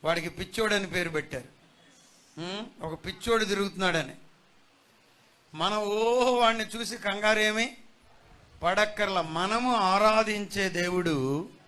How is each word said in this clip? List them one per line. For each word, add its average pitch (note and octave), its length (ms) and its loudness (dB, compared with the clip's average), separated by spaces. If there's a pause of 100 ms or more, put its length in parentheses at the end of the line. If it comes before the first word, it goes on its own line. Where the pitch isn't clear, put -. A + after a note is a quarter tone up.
వాడికి E3+ 260 -2
పిచ్చోడని G3+ 580 -2
పేరు E3+ 220 -2
పెట్టారు. C#3+ 360 -6 (920)
ఉం? G3 340 -10 (100)
ఒక D#3+ 240 -10
పిచ్చోడు A3 400 0
తిరుగుతున్నాడని. F#3 720 -2 (1400)
మనం F#3 240 0
ఓ A#3 640 2
వాడిని A3+ 260 4
చూసి A#3 320 -8
కంగారేమి G#3+ 800 0 (840)
పడక్కర్లా. G3 580 2
మనము G3+ 540 0
ఆరాధించే G#3 920 2
దేవుడు E3+ 800 0 (180)